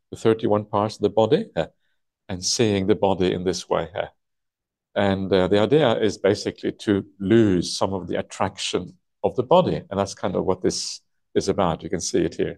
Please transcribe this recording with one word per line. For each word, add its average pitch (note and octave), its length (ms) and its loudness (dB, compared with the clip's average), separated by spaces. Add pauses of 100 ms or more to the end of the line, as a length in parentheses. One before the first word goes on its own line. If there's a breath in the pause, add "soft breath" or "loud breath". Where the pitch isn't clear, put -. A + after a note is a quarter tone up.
(100)
the F#2+ 60 -14
thirty-one G#2+ 480 0
parts G#2 320 -2
of - 60 -6
the G2+ 80 2
body, B2 440 2
uh, D#2+ 120 -2 (640)
and F2+ 160 -8
seeing G2+ 420 0
the G#2 100 4
body F#2+ 360 0
in F#2 120 -4
this F2+ 240 -4
way. E2 260 -2
Uh, F2+ 120 -6 (880)
and, F#2+ 380 0
uh, F#2 160 4
the G2+ 120 4
idea A#2 400 2
is G#2 180 -2
basically G#2 540 -2
to G2 320 0 (160)
lose G2 560 4
some F#2+ 160 0
of F2+ 160 -6
the G2 100 -4
attraction - 760 -6 (260)
of G2 140 -2
the A#2+ 60 -2
body. C3+ 340 4 (140)
And G2 100 -2
that's G2 140 -2
kind F#2 220 -4
of F2+ 80 -2
what F#2 180 -2
this - 380 -4 (340)
is - 140 0
about. F2 340 0
You F2 80 -10
can F2+ 100 -4
see - 240 -2
it - 100 -4
here. E2 240 -4